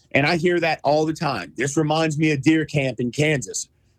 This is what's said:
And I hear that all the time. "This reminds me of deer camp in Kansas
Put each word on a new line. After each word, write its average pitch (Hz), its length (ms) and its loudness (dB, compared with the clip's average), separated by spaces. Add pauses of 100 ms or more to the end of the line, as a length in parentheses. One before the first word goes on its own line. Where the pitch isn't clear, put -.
(140)
And 139 120 2
I 175 100 2
hear 175 240 0
that 160 240 0
all 151 220 2
the 156 80 -2
time. 135 420 -6
"This 139 200 -4
reminds 156 420 0
me 156 140 2
of 135 100 -2
deer 160 240 4
camp 135 340 -2
in 123 100 -2
Kansas 139 580 -2 (300)